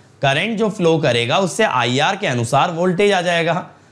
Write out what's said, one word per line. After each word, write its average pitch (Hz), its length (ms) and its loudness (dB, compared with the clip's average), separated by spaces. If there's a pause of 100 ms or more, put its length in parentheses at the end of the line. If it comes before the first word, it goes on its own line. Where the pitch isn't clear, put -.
(220)
करंट 165 360 0
जो 220 120 0
फ्लो 165 280 2
करेगा 127 400 0
उससे 196 260 0
आईआर 131 520 0
के 196 100 -6
अनुसार 139 440 0
वोल्टेज 180 420 0
आ 185 80 2
जाएगा। 170 460 -2 (260)